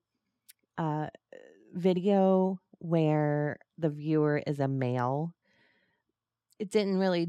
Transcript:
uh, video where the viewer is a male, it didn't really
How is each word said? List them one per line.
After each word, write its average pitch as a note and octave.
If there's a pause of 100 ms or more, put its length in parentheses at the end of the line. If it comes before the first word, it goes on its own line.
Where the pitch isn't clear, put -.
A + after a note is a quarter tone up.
(800)
uh, D3+ (640)
video F#3 (180)
where D3+ (200)
the D#3
viewer D3
is C#3+
a C3+
male, C3 (1200)
it G3
didn't G3
really F3+